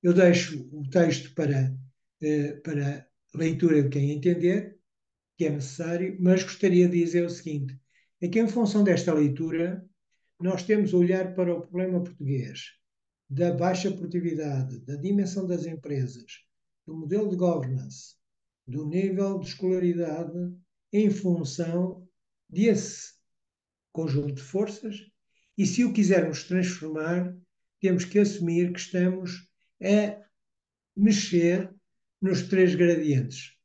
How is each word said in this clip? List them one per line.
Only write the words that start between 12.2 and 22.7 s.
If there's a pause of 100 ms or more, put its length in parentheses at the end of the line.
da
baixa
produtividade,
da
dimensão
das
empresas, (420)
do
modelo
de
governance, (520)
do
nível
de
escolaridade, (600)
em
função (400)
desse (760)